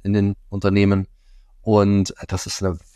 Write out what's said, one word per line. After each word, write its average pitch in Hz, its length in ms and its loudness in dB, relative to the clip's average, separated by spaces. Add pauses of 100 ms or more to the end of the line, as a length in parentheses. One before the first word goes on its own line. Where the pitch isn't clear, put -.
in 101 100 -2
den 101 220 0 (140)
Unternehmen. 98 580 0 (560)
Und 101 500 2 (140)
das - 180 -6
ist - 160 -10
eine 92 160 -2 (180)